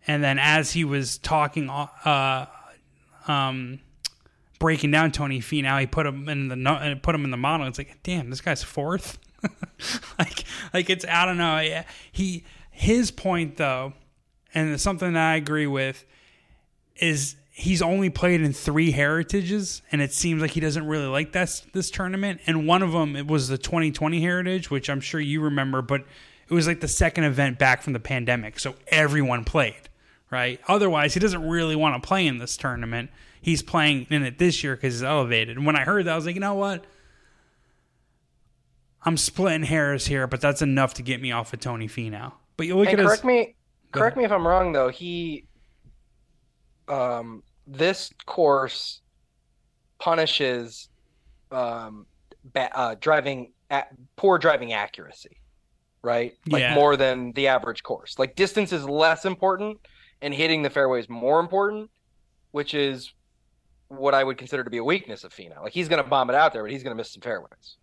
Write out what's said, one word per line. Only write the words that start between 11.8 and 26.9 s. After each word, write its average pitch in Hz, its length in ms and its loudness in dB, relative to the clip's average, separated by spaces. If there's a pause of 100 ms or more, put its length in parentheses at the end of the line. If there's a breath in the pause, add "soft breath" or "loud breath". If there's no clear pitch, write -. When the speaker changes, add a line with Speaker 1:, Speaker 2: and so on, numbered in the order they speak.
Speaker 1:
he, 185 320 -4 (280 soft breath)
his 226 400 2
point 170 460 -4
though, 135 360 -2 (600)
and 156 180 0
it's 143 100 -4
something 180 320 0
that 160 180 4
I 160 40 2
agree 151 320 0
with, 135 380 -4 (920 soft breath)
is 151 400 0 (160)
he's 175 300 0
only 185 280 2
played 180 320 2
in 147 120 2
three 156 380 2
Heritages, 170 1000 0
and 147 100 2
it 139 120 -2
seems 165 280 0
like 156 100 0
he - 80 -2
doesn't 156 280 -2
really 151 180 -2
like 139 280 -2
this, - 280 -2 (120)
this 185 180 -4
tournament. 190 560 -4
And 160 200 2
one 180 140 6
of 180 100 2
them, 156 240 0
it 143 120 -6
was 147 200 0
the 131 100 -2
twenty 160 340 0
twenty 156 300 -2
Heritage, 180 500 -2
which 180 180 -4
I'm 139 120 -2
sure - 180 -4
you 151 220 -2
remember, 135 400 0
but 135 200 -2 (480 loud breath)
it - 40 -2
was, 170 120 4
like, 165 140 0
the 160 80 -4
second 165 380 2